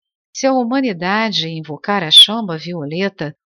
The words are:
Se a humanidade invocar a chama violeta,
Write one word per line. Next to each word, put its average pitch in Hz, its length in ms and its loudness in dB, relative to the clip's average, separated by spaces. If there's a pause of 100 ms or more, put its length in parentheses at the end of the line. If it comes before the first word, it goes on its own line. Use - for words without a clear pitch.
(360)
Se - 100 -2
a 269 80 4
humanidade 214 960 0
invocar 165 540 -4
a 156 80 -2
chama 202 480 4
violeta, 160 760 -4 (140)